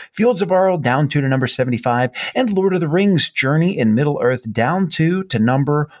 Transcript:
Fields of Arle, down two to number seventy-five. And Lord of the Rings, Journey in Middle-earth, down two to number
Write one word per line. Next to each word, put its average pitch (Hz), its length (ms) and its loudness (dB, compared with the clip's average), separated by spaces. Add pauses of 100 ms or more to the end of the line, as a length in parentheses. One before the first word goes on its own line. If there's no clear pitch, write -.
(120)
Fields 220 280 0
of 185 100 -2
Arle, 185 280 2
down 135 300 0
two 147 120 -2
to 139 80 0
number 131 180 0
seventy-five. 123 640 0 (240)
And 233 220 0
Lord 190 160 2
of 185 80 0
the 165 80 -2
Rings, 185 400 2
Journey 160 480 0
in 110 180 2
Middle-earth, 127 560 0
down 156 380 0
two 175 360 0
to 123 140 -2
number 139 520 0 (100)